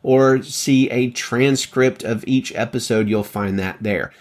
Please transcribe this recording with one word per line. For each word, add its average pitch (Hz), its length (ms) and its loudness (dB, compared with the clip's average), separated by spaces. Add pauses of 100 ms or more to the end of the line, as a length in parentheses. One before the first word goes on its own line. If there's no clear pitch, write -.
or 131 400 4
see 131 460 2
a 127 220 0
transcript 131 920 0
of 107 240 -4
each 127 280 0
episode, 110 520 -2
you'll 107 160 0
find 101 340 -4
that 95 220 -4
there. 104 420 -4